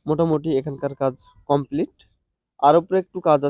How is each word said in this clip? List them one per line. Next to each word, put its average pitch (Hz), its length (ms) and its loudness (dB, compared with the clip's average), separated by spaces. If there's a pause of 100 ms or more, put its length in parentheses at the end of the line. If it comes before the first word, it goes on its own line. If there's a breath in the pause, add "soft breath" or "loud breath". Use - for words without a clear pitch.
মোটামুটি 156 400 -2 (120)
এখানকার 139 320 -8 (100)
কাজ 131 120 -2 (360)
কমপ্লিট, 143 440 -2 (720)
আর 151 140 8
উপরে 185 240 -2
একটু - 140 -16 (100)
কাজ 151 220 4